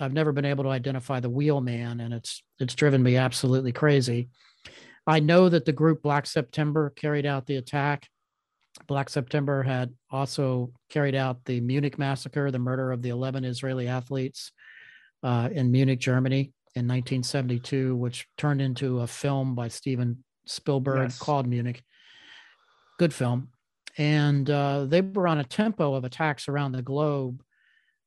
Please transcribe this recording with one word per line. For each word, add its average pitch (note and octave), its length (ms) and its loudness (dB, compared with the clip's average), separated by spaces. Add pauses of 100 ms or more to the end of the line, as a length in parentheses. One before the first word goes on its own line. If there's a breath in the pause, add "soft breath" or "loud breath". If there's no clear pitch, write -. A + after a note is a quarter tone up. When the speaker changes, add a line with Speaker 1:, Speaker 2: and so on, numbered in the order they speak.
Speaker 1:
I've C3+ 120 -4
never D3+ 200 2
been C#3 120 0
able C#3 200 -2
to C3+ 60 0
identify C3 500 -4
the B2 80 -4
wheelman, A#2+ 720 -2
and A#2 120 -6
it's, - 300 -10 (160)
it's B2+ 160 -4
driven C#3 280 6
me B2 120 6
absolutely B2+ 560 2
crazy. B2 580 2 (760 loud breath)
I D#3 140 6
know E3+ 300 8
that E3 160 4
the D#3 80 2
group D#3 280 4
Black C#3+ 240 0
September D3+ 640 0
carried D3 360 -2
out C#3 200 -2
the C#3 120 -4
attack. C#3+ 500 -2 (800)
Black C#3 220 -4
September C#3 520 -2
had B2+ 320 -2 (160)
also C3 640 -2 (180)
carried C#3+ 240 0
out C3 300 -2
the B2 160 -4
Munich C3+ 400 -2
massacre, C#3 520 -2
the B2+ 80 -2
murder B2+ 340 -2
of A#2+ 80 -6
the B2 80 -4
eleven C3 340 -4
Israeli B2+ 460 -4
athletes, B2+ 640 -6 (680 loud breath)
uh, B2 300 0
in C3 200 2
Munich, C3 280 4
Germany C3 540 0 (220)
in B2 120 -2
nineteen B2+ 340 -2
seventy-two, B2+ 760 -2
which B2 300 -6 (100)
turned C#3+ 240 0
into B2+ 400 -2
a A#2 60 -4
film C3+ 480 -2
by A#2+ 120 -4
Steven B2 560 -4 (220)
Spielberg C3 640 0
Speaker 2:
Yes. B2 100 -12
Speaker 1:
called C#3 280 0
Munich. A#2+ 360 -2 (1120 soft breath)
Good E3 160 2
film. B2 360 -2 (480)
And, D3 520 2
uh, C#3+ 360 0
they E3 160 4
were F#3+ 260 0
on D#3 120 2
a C#3 40 -2
tempo F3 520 0
of B2+ 100 -4
attacks D3 420 -2
around C#3+ 240 -2
the B2+ 100 -6
globe, C3+ 640 -2 (640)